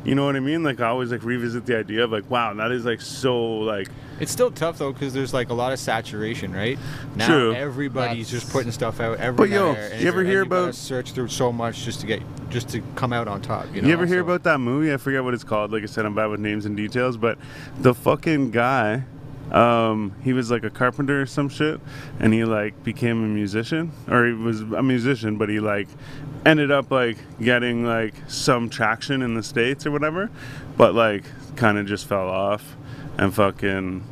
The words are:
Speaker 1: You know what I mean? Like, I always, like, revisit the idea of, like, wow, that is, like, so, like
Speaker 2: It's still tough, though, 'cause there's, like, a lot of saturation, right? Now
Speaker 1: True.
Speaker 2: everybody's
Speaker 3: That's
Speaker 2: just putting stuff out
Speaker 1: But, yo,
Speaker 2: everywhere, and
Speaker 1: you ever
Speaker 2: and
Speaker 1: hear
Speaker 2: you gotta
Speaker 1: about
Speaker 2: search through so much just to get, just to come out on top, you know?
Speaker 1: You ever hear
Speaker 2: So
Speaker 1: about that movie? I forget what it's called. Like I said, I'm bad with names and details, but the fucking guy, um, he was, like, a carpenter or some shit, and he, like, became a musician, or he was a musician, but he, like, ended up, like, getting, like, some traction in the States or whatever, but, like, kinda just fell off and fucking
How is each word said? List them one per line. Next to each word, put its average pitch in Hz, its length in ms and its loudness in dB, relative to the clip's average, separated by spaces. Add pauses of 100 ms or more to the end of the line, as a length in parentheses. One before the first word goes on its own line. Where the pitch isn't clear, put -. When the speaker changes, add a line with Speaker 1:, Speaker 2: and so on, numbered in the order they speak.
Speaker 1:
You 127 120 2
know 139 100 2
what 139 100 2
I 135 60 -2
mean? 156 220 -2
Like, 131 180 -2
I 117 60 2
always, 120 240 0
like, 110 120 -4
revisit 120 420 -4
the 117 120 2
idea 107 260 0
of, 113 80 2
like, 104 180 -4
wow, 117 240 0
that 110 180 -2
is, 123 140 -2
like, 113 160 -2
so, 117 580 0
like 104 280 -2 (320)
Speaker 2:
It's 156 140 -4
still 247 180 2
tough, 160 280 -4
though, 139 120 -2
'cause 127 220 -6
there's, 135 200 -4
like, 123 160 0
a 123 40 -2
lot 120 180 0
of 131 80 -4
saturation, 110 720 -4
right? 107 260 -2 (380)
Now 107 120 2
Speaker 1:
True. 127 280 6
Speaker 2:
everybody's 127 760 -4
Speaker 3:
That's 120 140 -4
Speaker 2:
just - 100 -10
putting 120 200 0
stuff 113 260 -4
out 113 180 0
Speaker 1:
But, 123 320 4
yo, 196 200 4
Speaker 2:
everywhere, - 240 -2
and 110 80 -4
Speaker 1:
you 175 80 2
ever 175 100 0
Speaker 2:
and 185 100 2
Speaker 1:
hear 196 140 4
Speaker 2:
you 175 60 -4
gotta 180 140 2
Speaker 1:
about 175 120 -2
Speaker 2:
search 123 380 -6
through 120 160 -4
so 123 240 0
much 117 320 -4
just 113 160 -6
to - 40 -8
get, 107 160 -2 (280)
just 120 200 -4
to 117 120 -4 (140)
come 120 180 -2
out 117 160 -2
on 101 120 -4
top, 113 320 -4
you 98 80 -4
know? 110 60 4
Speaker 1:
You 160 60 8
ever 170 120 2
hear 180 140 2
Speaker 2:
So 175 60 0
Speaker 1:
about 175 180 0
that 156 160 4
movie? 139 340 2
I 139 40 0
forget 135 260 0
what 123 100 0
it's 113 120 -4
called. 104 260 0
Like 110 120 -2
I - 20 -8
said, 110 200 -2
I'm 104 100 -2
bad 107 100 2
with 104 160 -2
names 107 240 -2
and 104 100 -2
details, 120 400 0
but 113 220 0 (420)
the 127 140 8
fucking 143 580 2
guy, 120 520 2 (500)
um, 110 580 4 (100)
he 131 120 0
was, 123 180 0
like, 110 140 0
a 107 40 -2
carpenter 135 520 0
or 135 40 0
some 143 220 -2
shit, 151 320 -2 (400)
and 110 140 6
he, 113 100 4
like, 107 400 -2
became 117 400 0
a 110 40 0
musician, 110 640 -2 (200)
or 120 160 6
he 120 60 2
was 110 280 -2
a 110 220 -2
musician, 120 540 2
but 104 100 0
he, 107 140 0
like, 104 260 -2 (580)
ended 151 260 6
up, 139 200 2
like, 120 260 2 (240)
getting, 120 440 4
like, 113 280 0 (140)
some 120 420 2
traction 113 520 -2
in 120 120 -2
the 110 100 -4
States 123 420 0
or 151 60 -2
whatever, 156 380 0 (480)
but, 104 160 8
like, 107 300 4 (320)
kinda 104 300 4
just 98 200 -4
fell 95 240 0
off 101 460 -2 (420)
and 101 160 2
fucking 95 680 0 (100)